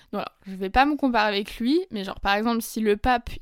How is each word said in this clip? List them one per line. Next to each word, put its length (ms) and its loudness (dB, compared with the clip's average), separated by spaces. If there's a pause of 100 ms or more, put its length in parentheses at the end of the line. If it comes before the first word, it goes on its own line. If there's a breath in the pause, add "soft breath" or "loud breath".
(120)
Donc, 100 -4
alors, 100 -8 (160)
je 80 -10
vais 160 -6
pas 160 6
me 80 2
comparer 320 2
avec 320 -2
lui, 200 2 (120)
mais 120 -6
genre, 160 -10
par 140 2
exemple, 300 0
si 160 -8
le 180 2
pape, 320 0 (120)